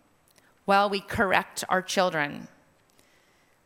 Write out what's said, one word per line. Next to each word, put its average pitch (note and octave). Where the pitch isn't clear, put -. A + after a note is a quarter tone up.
while G3+
we G3
correct -
our F#3
children. E3